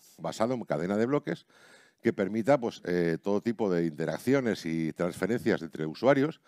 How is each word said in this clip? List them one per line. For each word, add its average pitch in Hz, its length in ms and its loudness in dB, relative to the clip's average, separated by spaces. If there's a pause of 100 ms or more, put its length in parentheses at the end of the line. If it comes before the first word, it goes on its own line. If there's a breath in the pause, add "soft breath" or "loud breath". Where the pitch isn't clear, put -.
(180)
basado 95 340 -2
en 113 120 -4
cadena 87 340 0
de 113 80 2
bloques 147 400 -2 (560 soft breath)
que 113 100 4
permita, 107 480 2
pues, 113 240 -6
eh, 85 380 2
todo 101 180 0
tipo 110 300 0
de 85 160 2
interacciones 85 800 0
y 80 260 -2
transferencias 90 680 0
entre 76 240 -6
usuarios 135 600 2